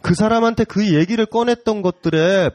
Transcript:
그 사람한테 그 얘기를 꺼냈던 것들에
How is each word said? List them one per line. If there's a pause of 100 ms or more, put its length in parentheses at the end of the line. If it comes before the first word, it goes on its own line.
그
사람한테
그
얘기를
꺼냈던
것들에